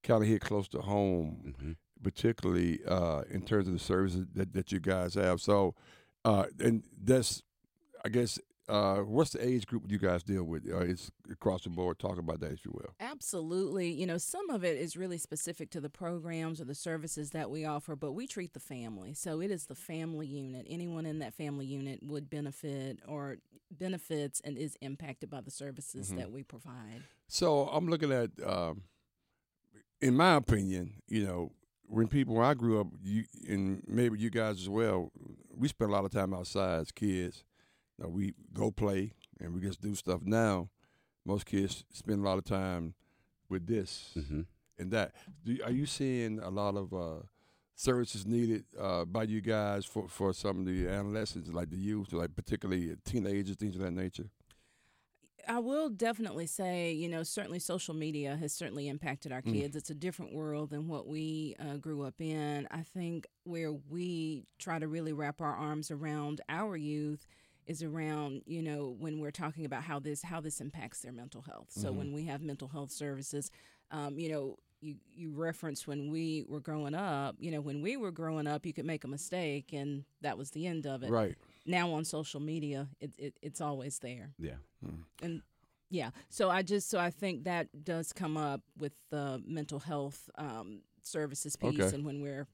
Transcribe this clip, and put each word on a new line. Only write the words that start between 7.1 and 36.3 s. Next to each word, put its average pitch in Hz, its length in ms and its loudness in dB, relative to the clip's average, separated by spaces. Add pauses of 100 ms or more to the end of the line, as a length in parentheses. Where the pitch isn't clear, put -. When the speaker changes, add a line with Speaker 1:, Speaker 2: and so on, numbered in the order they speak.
Speaker 1:
I - 40 0
guess, 117 300 2 (300)
uh, 101 300 6
what's 107 320 4
the - 140 -2
age 123 220 4
group 113 220 -2
you 101 100 4
guys 90 240 6
deal 95 220 2
with? 80 260 -2
Uh, 87 80 0
it's 90 320 0 (200)
across 92 340 0
the 92 60 -4
board. 87 280 0
Talk 95 200 -2
about 80 220 -2
that, 80 120 -2
if 82 120 -10
you - 80 -8
will. - 280 -10
Speaker 3:
Absolutely. 185 920 -2
You 170 160 -2
know, 175 120 0
some 381 320 -4
of 214 140 0
it 165 120 4
is 156 200 -4
really 175 220 -4
specific 156 520 -6
to 165 100 -6
the 147 80 -6
programs 165 720 -4
or 160 40 -8
the 131 100 -6
services 151 560 -4
that 147 200 -2
we 156 140 -4
offer, 151 320 -2
but 139 160 -4
we 226 140 -4
treat 180 280 -6
the 143 60 -10
family. 113 540 -8
So 160 260 -2
it 196 100 0
is 180 160 -4
the - 100 -12
family 160 500 -6
unit. 135 420 -8
Anyone 170 380 -4
in 156 140 -2
that 120 140 -6
family 143 320 -4
unit 135 360 -4
would 147 260 -6
benefit 139 680 -4 (100)
or 139 300 -6 (320)
benefits 160 760 -2
and 143 140 -4
is 147 220 -4
impacted 143 500 -8
by 139 100 -8
the 135 100 -12
services 135 580 -8
Speaker 1:
Mm-hmm. 92 100 -4
Speaker 3:
that 90 140 -6
we 135 120 -10
provide. 120 580 -14 (260)
Speaker 1:
So 147 400 6
I'm 160 200 4
looking 151 240 4
at, 120 180 4 (140)
um, 92 380 2 (1160)
in 127 160 8
my 170 180 10
opinion, 98 720 4
you 107 160 4
know, 87 280 -2 (360)
when 110 200 4
people, 127 260 4
when 113 100 8
I 143 100 8
grew 117 260 6
up, 95 80 2 (140)
you, 104 220 2 (240)
and 98 380 2
maybe 110 320 4
you 113 120 2
guys 110 300 2
as 92 80 -4
well, 101 420 4 (460)
we 131 120 4
spent 110 220 2
a 101 40 4
lot 98 100 4
of 98 60 0
time 98 240 2